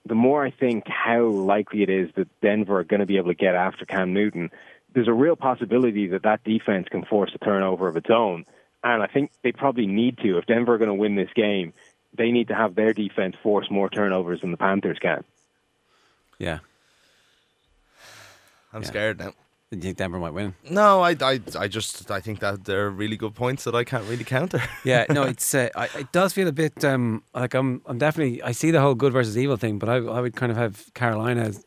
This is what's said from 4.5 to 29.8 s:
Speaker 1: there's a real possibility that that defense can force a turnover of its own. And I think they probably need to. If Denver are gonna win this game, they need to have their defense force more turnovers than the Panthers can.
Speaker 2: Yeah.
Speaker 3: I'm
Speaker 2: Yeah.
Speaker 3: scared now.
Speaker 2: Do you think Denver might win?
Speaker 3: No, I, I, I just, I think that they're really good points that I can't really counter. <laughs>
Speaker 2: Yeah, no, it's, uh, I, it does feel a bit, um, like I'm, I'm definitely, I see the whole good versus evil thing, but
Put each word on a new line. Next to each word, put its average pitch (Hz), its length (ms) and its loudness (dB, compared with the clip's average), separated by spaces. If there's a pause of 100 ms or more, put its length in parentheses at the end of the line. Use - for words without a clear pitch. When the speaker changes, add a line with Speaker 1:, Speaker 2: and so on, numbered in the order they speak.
Speaker 1:
there's 120 160 2
a 120 40 4
real 147 240 4
possibility 113 720 0
that 92 160 -4
that 107 200 2
defense 107 440 0
can - 160 -4
force 101 300 0
a - 40 -14
turnover 95 500 0
of 82 80 -4
its 85 140 -2
own. 104 340 2 (400)
And 117 200 2
I - 20 0
think 139 240 -2 (120)
they 120 100 0
probably 120 340 0
need 113 320 0
to. 95 200 2
If 87 80 -2
Denver 117 280 4
are 110 40 2
gonna 107 180 2
win 104 180 2
this 95 220 0
game, 101 360 0 (400)
they 117 200 0
need 120 160 2
to 110 80 -4
have 104 180 0
their 110 180 4
defense 101 480 -2
force 104 300 0
more 98 180 0
turnovers 92 520 -2
than 92 100 -4
the 82 60 -4
Panthers 98 420 0
can. 85 240 -2 (1160)
Speaker 2:
Yeah. 82 200 -6 (2250)
Speaker 3:
I'm 110 100 -12
Speaker 2:
Yeah. - 60 -10
Speaker 3:
scared 107 320 -2
now. 90 120 -10 (400)
Speaker 2:
Do 101 60 -10
you 82 60 -10
think 92 120 -6
Denver 92 220 -4
might 85 160 -6
win? 95 200 -6 (140)
Speaker 3:
No, 196 320 4
I, 175 220 4
I, 135 180 0 (180)
I 98 80 -2
just, 104 440 -8
I 101 100 -4
think 104 200 -10
that 101 260 -4
they're 101 240 0
really 107 260 -6
good 107 180 -8
points 123 300 -4
that 120 100 -2
I 120 100 0
can't 120 200 -6
really 117 200 -6
counter. 131 380 -2 (120)
<laughs> - 100 -18
Speaker 2:
Yeah, 123 240 4
no, 143 140 2
it's, 131 320 -2
uh, 127 200 2
I, 120 120 -2 (120)
it 143 140 -10
does 180 220 2
feel 190 120 0
a 160 60 0
bit, 151 320 -2
um, 120 380 2 (120)
like 123 200 -2
I'm, 131 320 0
I'm 135 100 -6
definitely, 143 460 0
I 123 100 -4
see 151 180 2
the 165 120 6
whole 139 120 6
good 123 200 2
versus 117 240 2
evil 135 180 2
thing, 104 220 -2
but 107 100 -4